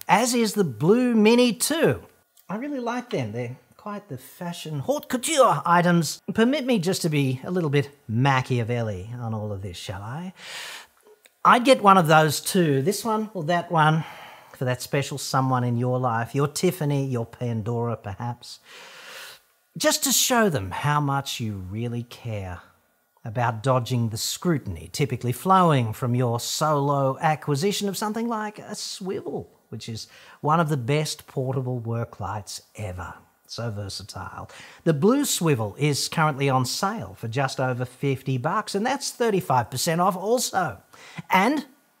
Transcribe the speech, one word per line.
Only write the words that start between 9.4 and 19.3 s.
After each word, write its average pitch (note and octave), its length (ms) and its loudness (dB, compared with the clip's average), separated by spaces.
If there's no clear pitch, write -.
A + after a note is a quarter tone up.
of F#2+ 120 -8
this, F#2 120 -10
shall G2 280 -10
I? E3 300 -10
I'd A#3 220 6
get C4 160 6
one G3 160 10
of E3+ 80 6
those D#3 360 6
too, D3 420 2
this G3 200 -2
one A3 300 -2
or E3+ 120 -6
that E3+ 260 -2
one, D#3 320 6
for C3 100 -4
that B2 180 -2
special C#3+ 340 -4
someone C3 460 0
in A#2+ 140 0
your B2 200 0
life, A#2 380 -2
your C#3+ 120 2
Tiffany, D3 600 -2
your A#2 180 -2
Pandora A#2 720 -4
perhaps. A#2 600 -10